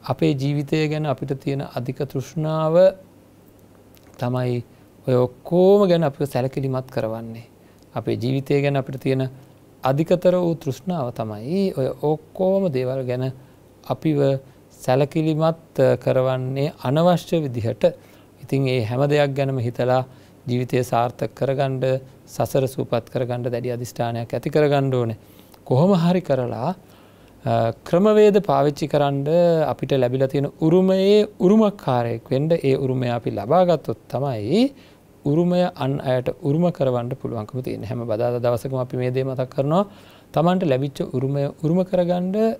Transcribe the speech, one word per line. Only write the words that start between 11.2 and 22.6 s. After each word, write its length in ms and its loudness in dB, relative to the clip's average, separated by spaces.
ඔය 100 0
ඔක්කොම 680 0
දේවල් 360 -2
ගැන 200 -2
අපිව 360 -2
සැලකිලිමත් 1040 0
කරවන්නේ 760 -2
අනවශ්‍ය 580 2
විදිහට. 420 -4
ඉතින් 280 -2
ඒ 160 0
හැම 240 -2
දෙයක් 280 2
ගැනම 240 -2
හිතලා 440 0
ජීවිතය 380 -2
සාර්ථක 520 -2
කරගන්න, 480 -2
සසර 440 -2